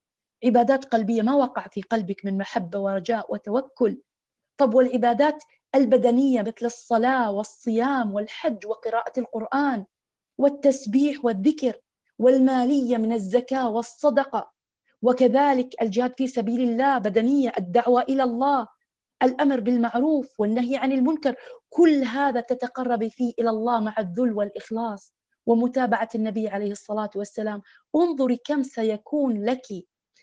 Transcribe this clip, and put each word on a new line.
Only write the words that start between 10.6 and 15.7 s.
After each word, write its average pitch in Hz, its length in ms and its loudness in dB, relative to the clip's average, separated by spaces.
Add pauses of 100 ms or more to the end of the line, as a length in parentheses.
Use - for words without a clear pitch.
والذكر، 233 500 0 (440)
والمالية 254 800 4
من 220 160 0
الزكاة 240 560 -2
والصدقة، 233 800 -2 (500)
وكذلك 254 800 2